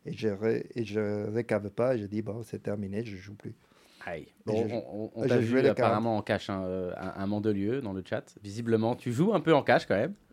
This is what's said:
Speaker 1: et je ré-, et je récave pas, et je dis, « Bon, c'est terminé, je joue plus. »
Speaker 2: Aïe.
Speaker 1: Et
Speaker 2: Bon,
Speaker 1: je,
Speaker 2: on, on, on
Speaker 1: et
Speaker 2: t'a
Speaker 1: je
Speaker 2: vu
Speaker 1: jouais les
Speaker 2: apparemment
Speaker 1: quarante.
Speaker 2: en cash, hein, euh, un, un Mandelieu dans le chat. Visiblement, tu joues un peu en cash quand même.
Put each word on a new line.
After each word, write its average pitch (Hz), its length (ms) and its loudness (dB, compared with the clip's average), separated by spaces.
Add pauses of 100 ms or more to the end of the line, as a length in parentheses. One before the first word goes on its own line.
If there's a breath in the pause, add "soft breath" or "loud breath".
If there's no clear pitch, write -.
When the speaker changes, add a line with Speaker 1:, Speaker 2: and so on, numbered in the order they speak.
Speaker 1:
et 156 80 -8
je 110 160 -2
ré-, 110 460 0
et 120 100 -2
je 104 480 -2
récave 110 380 0
pas, 127 240 2
et 113 60 -2
je 101 40 -6
dis, « 104 160 -4
Bon, 110 220 -6
c'est 110 200 -10
terminé, 104 400 -4
je 104 140 -8
joue 95 180 -14
plus. » 110 200 -14 (540 soft breath)
Speaker 2:
Aïe. 82 140 -8
Speaker 1:
Et - 60 -18 (180)
Speaker 2:
Bon, 110 220 2
Speaker 1:
je, 107 40 -6
Speaker 2:
on, 113 200 -4
on, 107 240 -6
on 113 80 -2
Speaker 1:
et 139 40 2
Speaker 2:
t'a 123 60 4
Speaker 1:
je 127 60 6
Speaker 2:
vu 113 80 2
Speaker 1:
jouais 127 140 4
les 139 80 6
Speaker 2:
apparemment 113 400 2
Speaker 1:
quarante. 107 100 2
Speaker 2:
en - 20 -2
cash, - 260 -2
hein, 98 160 -2
euh, 92 320 -4
un, - 280 -8
un - 20 -2
Mandelieu 104 540 0
dans 104 120 -6
le 95 160 -6
chat. - 320 -6
Visiblement, 113 540 0
tu 123 180 -6
joues 180 220 4
un 170 60 2
peu 160 120 4
en 139 120 6
cash 127 200 6
quand 95 120 2
même. 127 180 0 (180)